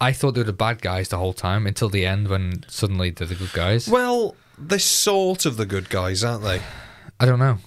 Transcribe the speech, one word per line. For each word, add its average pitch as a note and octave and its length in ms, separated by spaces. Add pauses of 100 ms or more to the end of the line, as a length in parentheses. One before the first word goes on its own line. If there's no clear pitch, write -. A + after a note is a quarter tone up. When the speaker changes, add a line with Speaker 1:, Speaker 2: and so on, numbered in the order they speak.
Speaker 1:
I B2+ 120
thought C3+ 220
they A#2+ 40
were A#2+ 60
the G#2+ 80
bad A2 280
guys F#2 280
the F#2+ 80
whole F#2 160
time G2+ 340
until G2+ 220
the F#2+ 160
end G2 220
when F#2 400
suddenly F#2 440
they're E2 160
the F2 80
good F#2 180
guys. F#2+ 340
Speaker 2:
Well, A#3+ 480 (220)
they're F3 220
sort F#3+ 640
of B2+ 120
the A2 80
good F#2+ 240
guys, F#2 340
aren't A#2 200
they? F#2+ 180 (580)
Speaker 1:
I B2 60
don't B2+ 140
know. B2+ 280